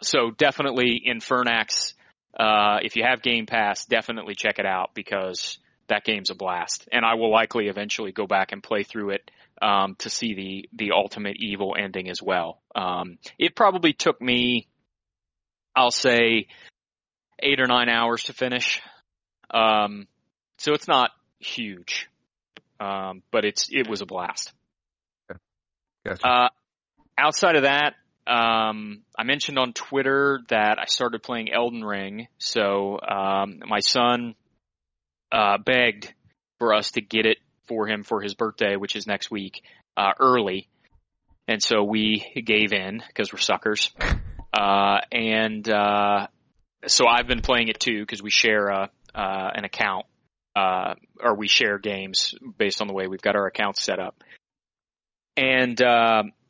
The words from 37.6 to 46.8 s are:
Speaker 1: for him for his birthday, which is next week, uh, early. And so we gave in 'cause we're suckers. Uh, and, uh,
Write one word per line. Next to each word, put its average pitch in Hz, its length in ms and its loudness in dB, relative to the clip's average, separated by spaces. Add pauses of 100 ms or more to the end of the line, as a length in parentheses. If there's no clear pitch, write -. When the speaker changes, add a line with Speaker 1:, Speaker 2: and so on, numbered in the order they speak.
Speaker 1:
for 110 200 -4
him 107 160 -4
for 107 180 -4
his 101 140 -8
birthday, 104 420 -2
which 98 200 -6
is 101 100 -8
next 101 240 -6
week, 101 320 -10 (340)
uh, 98 220 2
early. 110 500 2 (800)
And 107 160 -2
so 107 220 2
we 107 600 -2
gave 107 280 2
in 101 300 -4 (120)
'cause 104 180 -4
we're 98 60 -12
suckers. - 540 0 (600)
Uh, 101 480 4 (120)
and, 110 560 -2
uh, 104 600 2 (580)